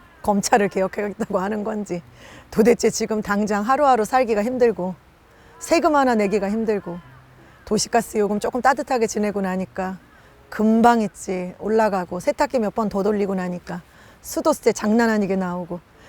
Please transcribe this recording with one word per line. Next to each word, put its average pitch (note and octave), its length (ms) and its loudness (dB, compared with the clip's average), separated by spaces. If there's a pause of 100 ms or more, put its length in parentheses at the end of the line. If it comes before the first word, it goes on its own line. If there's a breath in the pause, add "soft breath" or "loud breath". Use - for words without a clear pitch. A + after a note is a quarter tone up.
<laughs> - 160 -20
검찰을 G3+ 460 2
개혁하겠다고 G3+ 680 -4
하는 G#3 260 -4
건지, G#3+ 360 -6 (480 loud breath)
도대체 A3 400 4
지금 A3 320 -2
당장 G#3 420 -2
하루하루 C4 420 4
살기가 A3+ 380 2
힘들고 A3 520 0 (640 loud breath)
세금 D#4+ 380 2
하나 C4 180 4
내기가 G3+ 340 0
힘들고 G#3 480 -4 (680 loud breath)
도시가스 - 520 -2
요금 G#3 220 0
조금 A#3+ 220 -4
따뜻하게 B3+ 440 2
지내고 G#3 360 -2
나니까 F#3 560 -6 (520 soft breath)
금방 A3+ 520 4
있지 F#3 580 -6
올라가고 G3+ 640 -2
세탁기 C#4+ 380 0
몇 G#3 140 -2
번 A3 160 -2
더 G3 140 -2
돌리고 G3+ 320 0
나니까 F3+ 460 -6 (400 loud breath)
수도세 C#4 520 0
장난 A3+ 360 2
아니게 G3+ 260 0
나오고 F3+ 440 -4 (300 loud breath)